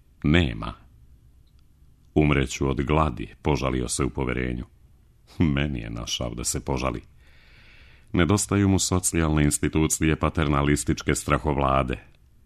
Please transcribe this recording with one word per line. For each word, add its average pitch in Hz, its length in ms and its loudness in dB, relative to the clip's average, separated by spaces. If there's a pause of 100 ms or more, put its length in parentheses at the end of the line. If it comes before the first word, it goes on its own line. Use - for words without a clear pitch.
(240)
nema. 64 500 0 (1400)
„Umreću 71 540 2
od 65 120 -2
gladi”, 71 600 0
požalio 64 460 -2
se - 160 -4
u 64 60 -2
poverenju. 62 560 -4 (760)
Meni 71 400 0
je 57 100 -10
našao 58 440 -8
da 60 100 -10
se - 220 -6
požali. 64 360 -4 (1120)
Nedostaju 98 560 2
mu 95 100 4
socijalne 80 640 0
institucije 76 720 0
paternalističke 73 1000 0
strahovlade, 67 840 0 (480)